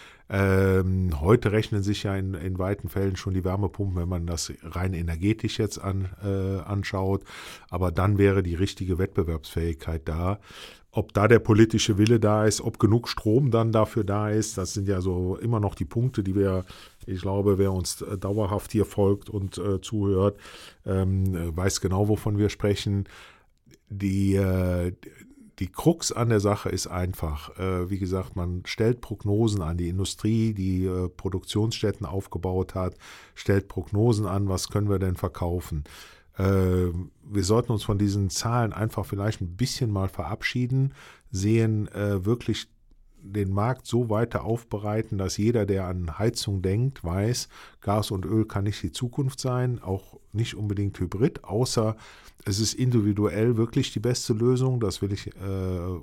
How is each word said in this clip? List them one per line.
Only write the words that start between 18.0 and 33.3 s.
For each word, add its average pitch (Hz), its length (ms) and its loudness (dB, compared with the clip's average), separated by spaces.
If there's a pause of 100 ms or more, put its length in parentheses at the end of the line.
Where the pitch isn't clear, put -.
äh, - 140 -6
dauerhaft 101 540 -2
hier 101 140 2
folgt 101 460 2
und, 98 280 -6
äh, 95 220 -2
zuhört, 101 580 0 (480)
ähm, 95 480 2
äh, 85 220 -4
weiß 95 240 0
genau, 95 280 2
wovon 104 300 0
wir 101 120 2
sprechen. 101 540 0 (840)
Die, 98 460 0
äh, 92 580 2 (680)
die 95 100 -4
Krux - 400 0
an 117 200 0
der 110 100 4
Sache 101 300 0
ist 92 180 -4
einfach, 87 680 -6
äh, 90 320 -4
wie 98 100 -4
gesagt, 92 360 -4
man 90 300 -4
stellt 117 360 0
Prognosen 104 640 0
an, 82 140 -2
die 87 140 -2
Industrie, 107 640 0
die, 92 320 0
äh, 92 220 -2
Produktionsstätten 98 960 -2
aufgebaut 92 720 -4
hat, 92 220 -2 (400)